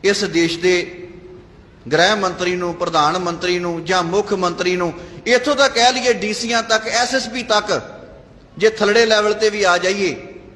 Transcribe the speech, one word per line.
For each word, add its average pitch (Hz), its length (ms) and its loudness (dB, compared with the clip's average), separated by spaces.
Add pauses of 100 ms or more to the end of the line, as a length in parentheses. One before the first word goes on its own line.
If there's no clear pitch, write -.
ਇਸ 202 200 2
ਦੇਸ਼ 170 360 -2
ਦੇ 175 480 0 (840)
ਗ੍ਰਹਿ 180 240 4
ਮੰਤਰੀ 180 400 -2
ਨੂੰ, 175 200 -4
ਪ੍ਰਧਾਨ 165 420 0
ਮੰਤਰੀ 180 420 -2
ਨੂੰ 170 260 -6
ਜਾਂ 180 180 0
ਮੁੱਖ 196 300 -2
ਮੰਤਰੀ 180 420 -2
ਨੂੰ, 175 180 -2 (320)
ਇੱਥੋਂ 247 300 2
ਤੱਕ 269 180 2
ਕਹਿ 240 200 4
ਲਈਏ 247 200 0
ਡੀ 208 200 -2
ਸੀਆਂ 233 300 -2
ਤੱਕ, 220 240 0
ਐਸ 240 280 0
ਐਸ 254 120 -2
ਪੀ 233 160 -8
ਤੱਕ, 208 380 0 (760)
ਜੇ 208 120 4
ਥੱਲੜੇ 220 360 4
ਲੈਵਲ 208 280 4
ਤੇ 214 160 2
ਵੀ 208 140 -2
ਆ 180 140 4
ਜਾਈਏ 185 500 -2 (280)